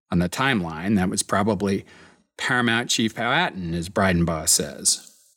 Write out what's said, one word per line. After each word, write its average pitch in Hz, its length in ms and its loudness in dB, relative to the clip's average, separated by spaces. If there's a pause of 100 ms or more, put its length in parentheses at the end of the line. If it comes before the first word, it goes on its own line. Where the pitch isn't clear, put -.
(100)
On 92 80 2
the 90 100 2
timeline, 98 680 0
that 92 120 2
was 101 140 -2
probably 98 640 0 (500)
Paramount 120 540 0
Chief 113 240 0
Powhatan, 117 600 -2
as 85 140 -4
Breidenbaugh 85 600 2
says. - 640 -2 (220)